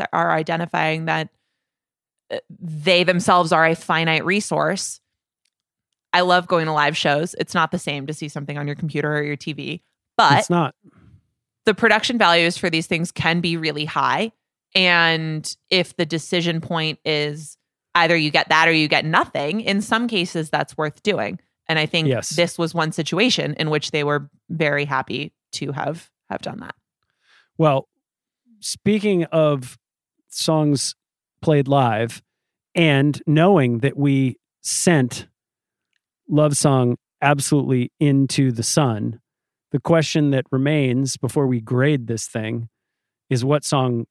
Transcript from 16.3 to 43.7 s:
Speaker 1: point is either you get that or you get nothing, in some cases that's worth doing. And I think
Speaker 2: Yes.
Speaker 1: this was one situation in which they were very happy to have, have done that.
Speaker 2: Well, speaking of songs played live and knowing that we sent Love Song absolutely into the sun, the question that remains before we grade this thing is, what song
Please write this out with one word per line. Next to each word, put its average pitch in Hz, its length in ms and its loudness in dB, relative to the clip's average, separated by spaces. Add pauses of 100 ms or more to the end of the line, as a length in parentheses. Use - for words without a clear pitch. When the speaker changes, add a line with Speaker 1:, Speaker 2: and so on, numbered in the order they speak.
Speaker 1:
point 160 440 -6
is 147 520 -4 (400)
either 170 200 4
you 151 140 0
get 156 200 2
that 160 180 6
or 165 40 4
you 156 140 2
get 147 180 0
nothing, 165 580 -2
in 202 180 0
some 226 260 -2
cases 180 420 -4
that's 143 280 -4
worth 151 260 -6
doing. 175 380 -2 (280)
And 156 80 0
I 151 100 0
think 160 200 -2
Speaker 2:
Yes. 120 240 -2
Speaker 1:
this 165 260 -2
was 165 160 -2
one 160 200 -2
situation 156 640 -2
in 156 160 -4
which 151 200 -2
they 147 140 -2
were 143 260 -4 (180)
very 147 360 -2
happy 139 480 -6 (220)
to 143 180 -8
have, 143 360 -8 (200)
have - 120 -10
done - 200 -12
that. - 160 -18 (840)
Speaker 2:
Well, 143 300 2 (720)
speaking 196 640 0
of 147 520 0 (520)
songs 151 680 0 (480)
played 147 240 4
live 117 560 2 (520)
and 147 520 4
knowing 151 520 4
that 135 180 -2
we 135 400 0 (260)
sent - 640 0 (1040)
Love 147 280 2
Song 127 400 2 (240)
absolutely 139 800 0
into 139 540 2
the 113 100 -4
sun, 117 580 -2 (520)
the 135 80 0
question 156 500 2
that 131 220 0
remains 135 640 0
before 139 320 -2
we 123 120 0
grade 127 460 0
this 113 220 -6
thing 117 400 -6 (600)
is, 123 160 -2
what 143 200 0
song 127 460 0